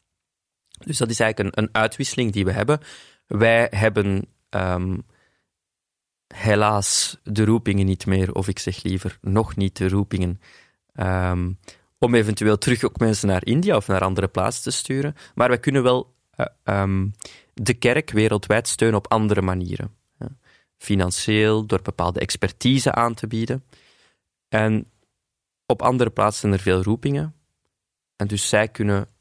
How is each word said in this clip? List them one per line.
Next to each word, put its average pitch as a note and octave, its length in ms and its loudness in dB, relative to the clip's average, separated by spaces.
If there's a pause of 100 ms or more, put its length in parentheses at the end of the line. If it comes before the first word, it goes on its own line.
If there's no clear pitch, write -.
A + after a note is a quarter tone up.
(840)
Dus C#3+ 140 -6
dat A#2 120 -2
is A2 100 -4
eigenlijk A2 360 0
een, G#2+ 80 0
een - 100 -8
uitwisseling A2+ 580 -2
die G2 120 0
we F#2 80 2
hebben. C#3+ 280 0 (460)
Wij A2+ 440 4
hebben, G2+ 560 0 (220)
ehm, F#2 500 -4 (1400)
helaas G#2 880 0
de G#2+ 220 0
roepingen G2+ 420 2
niet F#2+ 200 -2
meer, F#2+ 280 0
of F#2+ 140 -2
ik F#2+ 100 -4
zeg - 240 -8
liever F#2 380 -6
nog G#2 360 0
niet G2 200 -2
de F#2+ 120 -2
roepingen, F#2 520 -2 (520)
ehm, F2+ 600 -2 (460)
om A#2+ 160 2
eventueel G#2+ 440 2
terug - 260 0
ook - 140 -4
mensen A2 300 0
naar F#2 180 0
India E3 300 2
of G#2 100 0
naar F#2+ 140 0
andere F#2+ 280 0
plaatsen G2 340 -2
te - 80 -8
sturen. C#3 440 -4 (200)
Maar B2 140 2
wij B2 100 4
kunnen C3+ 240 2
wel, B2+ 320 2 (160)
eh, B2+ 160 -4 (160)
ehm, G2 460 0 (460)
de A2 200 0
kerk B2+ 360 0
wereldwijd G#2+ 580 2
steunen A2+ 300 2
op - 120 -6
andere G#2+ 320 2
manieren. F#2 520 -4 (240)
Ja. - 100 -10 (500)
Financieel, G#2+ 880 0
door G2 160 -2
bepaalde - 380 -4
expertise - 720 0
aan A#2 220 0
te A2+ 120 -8
bieden. A#2 380 -4 (840)
En A2 420 0 (760)
op - 160 0
andere B2 280 2
plaatsen G#2+ 300 0
zijn G#2 120 2
er F#2+ 80 2
veel F#2 220 2
roepingen. C#3 520 -2 (880)
En G#2 60 -2
dus G#2 200 -2
zij A2 200 2
kunnen G#2 400 -2 (120)